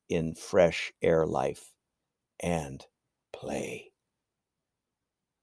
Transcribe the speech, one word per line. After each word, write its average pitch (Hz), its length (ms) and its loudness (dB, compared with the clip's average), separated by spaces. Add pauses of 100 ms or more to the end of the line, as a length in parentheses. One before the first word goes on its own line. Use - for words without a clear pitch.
in 82 260 -2
fresh - 580 2 (100)
air 80 240 4
life 71 480 -4 (680)
and 78 440 -4 (480)
play. - 580 -8 (1500)